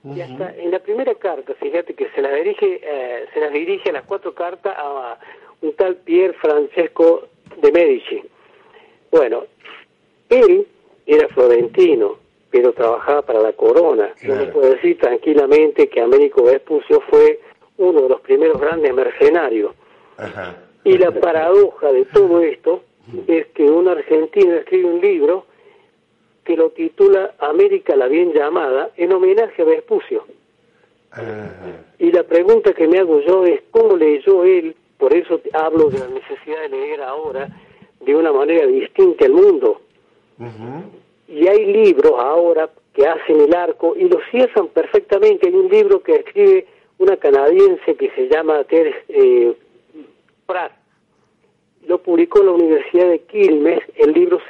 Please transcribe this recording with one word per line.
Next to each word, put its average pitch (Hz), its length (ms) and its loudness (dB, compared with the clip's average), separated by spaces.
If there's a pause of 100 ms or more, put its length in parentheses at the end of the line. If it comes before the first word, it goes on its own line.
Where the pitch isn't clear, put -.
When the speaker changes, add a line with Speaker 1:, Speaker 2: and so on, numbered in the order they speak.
Speaker 1:
Y 139 160 -16
Speaker 2:
Ujú. - 20 -14
Speaker 1:
hasta 131 340 -14
en 175 140 -8
la 185 100 -4
primera 233 340 -6
carta, 156 400 -10
fíjate 160 400 -8
que 135 160 -8
se 139 100 -8
la 139 140 -4
dirige, 185 480 -4
eh, 127 500 -10
se 151 80 -6
las 151 120 -6
dirige 185 360 -6
a 170 60 -4
las - 100 -10
cuatro 196 300 -12
cartas 175 420 -10
a 139 420 -12 (440)
un 156 120 -6
tal 185 220 -2
Pier 175 380 -2
Francesco 160 920 -2 (340)
de 147 120 4
Medici. 160 500 0 (880)
Bueno, 131 340 0 (840)
él 247 380 4 (400)
era 151 220 4
florentino, 120 880 2 (340)
pero 123 220 2
trabajaba 120 500 -2
para 113 180 -2
la 110 120 0
corona. 120 680 0
Speaker 2:
Claro. 135 240 -4
Speaker 1:
Uno - 80 -10
puede 131 220 2
decir - 240 -2
tranquilamente 147 920 0
que - 120 -4
Américo 131 440 2
Vespucio 143 560 0 (100)
fue 151 300 4 (380)
uno 175 240 2
de 127 80 0
los 131 100 -2
primeros 143 400 0
grandes 151 340 -2
mercenarios. 131 800 -2 (460)
Speaker 2:
Ajá. 92 380 -14 (280)
Speaker 1:
Y 185 140 2
la 180 140 2
paradoja 170 800 0
de 131 120 0
todo 170 380 2
esto 160 400 -4 (440)
es 165 220 -2
que - 160 -4
un 170 240 2
argentino 160 680 0
escribe 180 300 -2
un 175 160 -2
libro 180 460 -2 (1000)
que 170 140 -4
lo 160 120 2
titula - 680 0
América 175 580 0
la 127 100 0
bien 160 280 0
llamada, 151 640 -2
en 180 160 -2
homenaje 190 480 0
a - 20 0
Vespucio. 160 640 -2 (840)
Speaker 2:
Ajá. 107 400 -14 (480)
Speaker 1:
Y 170 140 0
la 175 120 2
pregunta 190 500 2
que 160 120 0
me 175 120 2
hago 160 220 2
yo 180 260 0
es: - 240 -2
cómo 220 260 2
leyó 160 480 0
él, 175 320 0 (220)
por 135 180 0
eso 170 240 -4 (140)
hablo 156 340 0
de 135 120 -6
la 127 80 -12
necesidad 139 540 -14
de 151 60 -10
leer 143 320 -10
ahora 139 480 -10 (520)
de - 140 0
una 160 160 2
manera 143 360 0
distinta 151 580 2
el 127 80 4
mundo. 156 480 2 (580)
Speaker 2:
Ujú. 120 460 -16 (440)
Speaker 1:
Y 165 200 0
hay 208 160 2
libros 185 540 2
ahora 160 500 0 (240)
que 139 140 2
hacen 160 340 0
el 147 140 4
arco 165 420 -4
y - 120 0
lo 170 120 2 (100)
cierran 247 380 0
perfectamente. - 800 0
Hay 180 60 -2
un 185 160 2
libro 202 320 2
que 160 140 0
escribe 196 500 2 (320)
una 190 180 2
canadiense 156 800 2
que 135 140 -4
se 127 180 -4
llama 156 360 -2
Teres, 160 320 0 (120)
eh, 123 460 2 (920)
Pratt. 180 260 -8 (1120)
Lo 175 160 -2
publicó 175 380 0
en 196 60 4
la 185 60 4
Universidad 170 560 2
de 165 120 0
Quilmes. 165 600 0 (160)
El 151 160 2
libro 175 260 2 (100)